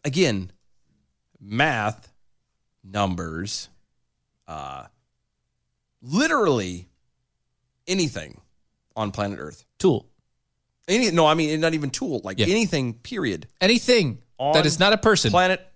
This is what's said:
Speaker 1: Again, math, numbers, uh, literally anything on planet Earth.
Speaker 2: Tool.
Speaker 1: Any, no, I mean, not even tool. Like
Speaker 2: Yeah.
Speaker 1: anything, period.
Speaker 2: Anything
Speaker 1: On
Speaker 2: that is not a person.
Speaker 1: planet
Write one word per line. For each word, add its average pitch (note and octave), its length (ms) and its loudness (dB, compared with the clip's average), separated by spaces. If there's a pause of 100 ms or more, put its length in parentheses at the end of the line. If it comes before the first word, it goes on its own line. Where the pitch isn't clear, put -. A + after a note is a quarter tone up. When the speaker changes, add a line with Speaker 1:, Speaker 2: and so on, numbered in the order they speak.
Speaker 1:
Again, C3 460 0 (880)
math, A2 720 -2 (720)
numbers, F#2 840 -4 (760)
uh, C#2 380 -12 (1160)
literally C#3 880 0 (1000)
anything D3+ 540 -4 (540)
on G#2+ 160 -4
planet G2+ 280 -4
Earth. D2+ 240 -14 (160)
Speaker 2:
Tool. D3 300 2 (800)
Speaker 1:
Any, A3 220 2
no, E3 140 4
I D3+ 100 6
mean, D#3 260 0
not E3 120 2
even D3 160 -4
tool. D3+ 340 -4
Like F#2+ 160 -8
Speaker 2:
Yeah. G#2 80 2
Speaker 1:
anything, E3 480 0
period. B2 520 -6 (140)
Speaker 2:
Anything G#3+ 580 2 (180)
Speaker 1:
On C#3+ 160 0
Speaker 2:
that D#3 120 4
is D3+ 140 0
not G3 120 4
a G#3+ 60 4
person. G#3 340 2
Speaker 1:
planet F#3 340 2 (100)